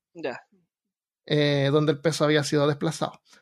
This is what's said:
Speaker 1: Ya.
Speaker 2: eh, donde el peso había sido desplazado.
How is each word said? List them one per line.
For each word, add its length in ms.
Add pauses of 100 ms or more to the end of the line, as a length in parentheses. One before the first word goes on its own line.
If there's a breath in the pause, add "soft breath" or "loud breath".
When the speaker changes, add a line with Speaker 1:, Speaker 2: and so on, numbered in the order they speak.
(140)
Speaker 1:
Ya. 260 (840)
Speaker 2:
eh, 460
donde 200
el 80
peso 240
había 200
sido 240
desplazado. 520 (220 soft breath)